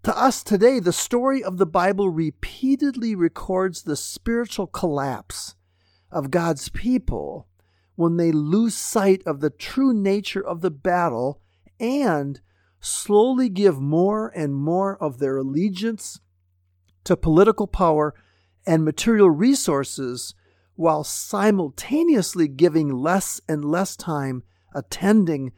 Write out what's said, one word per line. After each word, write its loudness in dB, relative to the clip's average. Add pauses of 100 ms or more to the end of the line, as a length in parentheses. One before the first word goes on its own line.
to -2
us 0
today, 4
the 2
story 0
of -6
the 2
Bible 2
repeatedly -2
records -2
the -4
spiritual -6
collapse -6 (560)
of -6
God's -2
people -4 (460)
when 0
they 2
lose 2
sight 0
of -4
the 0
true 0
nature -2
of -8
the 0
battle -2 (400)
and -2 (400)
slowly 2
give 2
more 0
and -2
more -2
of -6
their 0
allegiance -4 (840)
to 2
political 4
power 0 (520)
and 2
material 4
resources -2 (400)
while 0
simultaneously 0
giving 2
less -2
and -4
less -2
time -6 (320)
attending 0